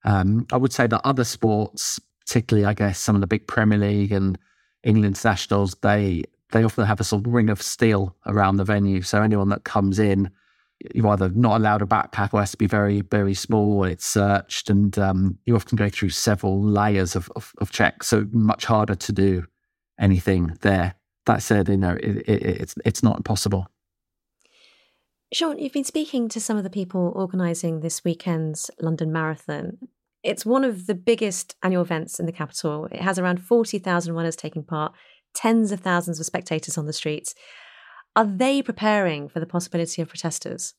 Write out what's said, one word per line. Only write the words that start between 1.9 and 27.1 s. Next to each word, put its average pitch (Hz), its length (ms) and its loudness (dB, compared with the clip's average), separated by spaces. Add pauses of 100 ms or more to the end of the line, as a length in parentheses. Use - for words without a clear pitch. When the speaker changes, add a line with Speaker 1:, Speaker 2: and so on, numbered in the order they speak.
Speaker 1:
particularly, 107 440 2
I 101 80 2
guess, 98 240 0
some - 160 0
of 101 80 4
the 98 60 -2
big 107 180 -2
Premier 107 320 2
League 101 340 0
and 98 240 0 (480)
England 104 320 4
internationals, 101 680 0
they, 101 400 2 (280)
they 113 120 4
often 110 220 0
have 104 140 0
a 107 40 0
sort 104 240 -2
of 120 60 -2
ring 113 180 2
of 101 100 -4
steel 98 540 0 (100)
around 98 320 2
the 98 60 2
venue. 98 400 2
So 104 180 0
anyone 104 280 2
that 101 140 -2
comes 98 360 0
in, 98 320 2 (640)
you're 110 140 2
either 95 220 4
not 110 280 2
allowed 107 240 2
a 101 40 0
backpack 104 480 -2
or 107 60 2
has 101 120 0
to - 60 -14
be 107 100 0
very, 101 340 2
very 98 340 0
small, 104 480 0
and 92 80 0
it's - 140 -8
searched, 101 680 0
and, 101 260 4
um, 95 480 0
you 117 100 4
often 110 200 0
go 104 120 2
through 98 220 -2
several 98 540 0
layers 101 520 2
of, 90 200 -4
of, - 240 -14
of 101 120 -4
checks, - 360 0
so 104 240 2
much 110 340 2
harder 107 300 2
to - 160 -8
do 95 340 2 (540)
anything 92 600 2
there. 92 340 2 (320)
That 110 160 2
said, 104 260 2
you 98 80 2
know, 90 240 0
it, - 260 -4
it, 107 160 0
it's, - 320 -4 (100)
it's - 180 0
not 107 140 2
impossible. 98 500 -2 (1700)
Speaker 2:
Sean, 311 240 -2
you've 277 160 -8
been 277 100 -2
speaking 262 460 -4
to 220 100 -8
some 214 160 -4
of 208 80 -2
the 196 60 -6
people 180 460 -2